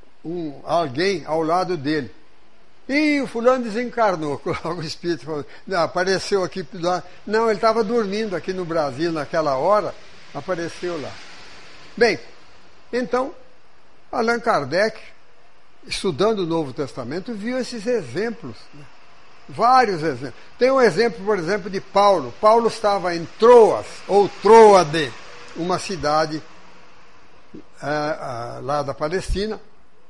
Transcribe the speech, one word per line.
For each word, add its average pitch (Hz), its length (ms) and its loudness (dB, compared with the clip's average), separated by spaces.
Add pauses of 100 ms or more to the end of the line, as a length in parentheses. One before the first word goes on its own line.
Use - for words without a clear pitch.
(240)
um, 156 380 -8
alguém 160 640 0
ao 160 160 0
lado 175 340 0
dele. 143 380 -4 (760)
"Ih, 294 320 2
o 247 60 -2
fulano 240 380 2
desencarnou", 202 800 0
<laughs> 175 360 -4
o 151 40 -8
espírito 165 420 -6
falou. 147 200 -6 (220)
"Não, 180 160 0
apareceu 180 600 0
aqui 180 200 -6 (100)
lá." 175 280 -2 (240)
Não, 226 200 2
ele 214 100 2
estava 226 260 2
dormindo 214 540 0
aqui 175 160 -6
no 185 120 -4
Brasil 160 460 -2
naquela 151 460 0
hora, 175 360 2 (420)
apareceu 170 680 -6
lá. 120 120 -8 (840)
Bem, 220 220 4 (720)
então, 254 420 -2 (800)
Allan 233 260 0
Kardec, 196 600 0 (880)
estudando 196 540 0
o 175 60 0
Novo 160 260 -2
Testamento, 143 600 -8
viu 233 240 -4
esses 233 280 -6
exemplos, 185 680 -4 (180)
né? 147 100 -16 (640)
Vários 208 540 4
exemplos. 135 360 -4 (200)
Tem 254 120 4
um 269 100 4
exemplo, 208 440 2
por 208 140 0
exemplo, 185 320 -4
de 185 100 -4
Paulo. 190 580 4
Paulo 226 300 6
estava 180 480 0
em 170 80 -6 (140)
Troas, 214 480 10 (200)
ou 190 220 4
Troade, 185 840 8 (460)
uma 175 220 -2
cidade, 156 640 0 (1400)
é, 139 40 -8
é, 143 760 -4
lá 143 220 -2
da 135 100 -4
Palestina, 190 680 -4 (520)